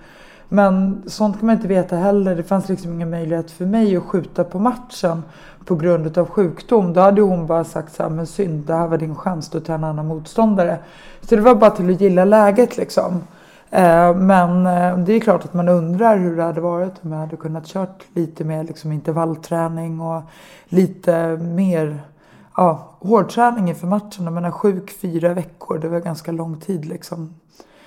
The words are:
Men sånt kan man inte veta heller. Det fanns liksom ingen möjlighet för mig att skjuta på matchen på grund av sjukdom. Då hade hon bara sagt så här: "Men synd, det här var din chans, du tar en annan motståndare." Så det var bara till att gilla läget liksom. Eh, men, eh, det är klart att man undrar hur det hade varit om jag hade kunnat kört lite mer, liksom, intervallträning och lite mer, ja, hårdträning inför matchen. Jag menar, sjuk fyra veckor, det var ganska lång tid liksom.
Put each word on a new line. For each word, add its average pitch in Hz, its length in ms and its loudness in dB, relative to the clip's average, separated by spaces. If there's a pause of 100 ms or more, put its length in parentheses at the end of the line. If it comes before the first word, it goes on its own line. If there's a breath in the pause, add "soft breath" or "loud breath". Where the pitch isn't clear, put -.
(520 soft breath)
Men 190 540 2
sånt 208 320 -2
kan 220 80 -2
man 226 100 4
inte 185 120 -4
veta 180 280 0
heller. 190 400 2
Det 170 60 -4
fanns 190 260 -2
liksom 175 240 -4
ingen 165 180 -6
möjlighet 165 400 -4
för 180 160 -6
mig 208 300 2
att 170 60 -2
skjuta 170 420 -2
på 185 140 -6
matchen 185 640 -2 (420 soft breath)
på 185 100 0
grund 160 440 0
av 170 100 0
sjukdom. 185 640 0
Då 180 80 4
hade 202 220 6
hon 180 240 2
bara 165 180 0
sagt 156 300 -10
så - 80 -6
här: 160 80 -4
"Men 160 160 -6
synd, 156 400 -4
det 165 80 -2
här 170 120 0
var 165 120 0
din 156 180 -6
chans, 175 320 -6
du 165 120 -6
tar 160 140 -6
en 156 100 -4
annan 156 220 -4
motståndare." 170 720 0 (420 loud breath)
Så - 160 2
det 208 40 4
var 240 140 8
bara 214 160 8
till 180 240 0
att 170 60 -2
gilla 185 240 6
läget 208 520 4
liksom. 180 460 -2 (480 soft breath)
Eh, 175 460 6
men, 185 500 4
eh, 180 320 0
det 180 140 0
är 226 80 4
klart 185 240 0
att - 100 -10
man 175 140 0
undrar 180 500 2
hur 175 180 -2
det 165 60 -2
hade 165 180 -4
varit 175 420 -4
om 156 100 -8
jag 156 60 -8
hade 160 180 -10
kunnat 160 300 -10
kört 185 360 -8 (120)
lite 160 300 -6
mer, 156 200 -6
liksom, 156 280 -10
intervallträning 165 1080 -4
och 165 220 -8 (460 soft breath)
lite 170 680 -4
mer, 165 640 -6 (540 soft breath)
ja, 185 320 -2 (120)
hårdträning 220 680 0
inför 165 180 -6
matchen. 202 380 -4
Jag 165 80 -6
menar, 175 180 -4
sjuk 185 400 -2 (100)
fyra 170 340 -2
veckor, - 440 -8
det 160 100 -6
var 170 120 -4
ganska 170 320 -8
lång 165 280 -8
tid 165 240 -8
liksom. 170 500 -12 (520 soft breath)